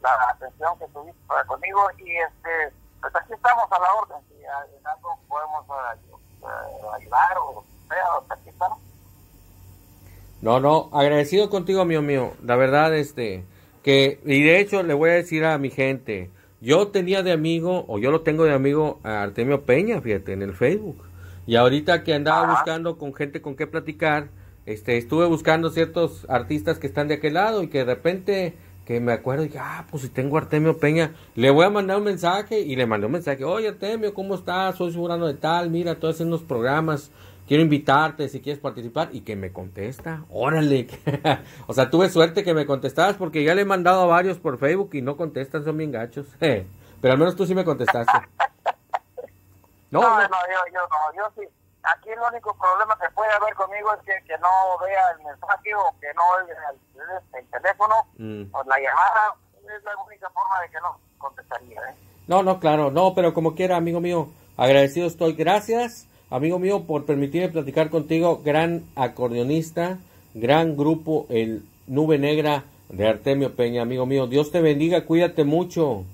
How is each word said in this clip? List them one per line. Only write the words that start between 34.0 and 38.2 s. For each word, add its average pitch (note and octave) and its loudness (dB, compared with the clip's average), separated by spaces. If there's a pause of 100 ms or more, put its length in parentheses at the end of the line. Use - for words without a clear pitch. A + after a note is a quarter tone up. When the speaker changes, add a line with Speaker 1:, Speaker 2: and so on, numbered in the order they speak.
Speaker 2:
¿cómo G3 -6
estás? F#3 -4
Soy F3+ -4
fulano E3+ -2
de C#3 -2
tal, E3+ 0
mira, E3+ -2
estoy D#3+ -2
haciendo E3 -2
unos D#3+ -8
programas, C#3 0 (360)
quiero D3 6
invitarte D3 2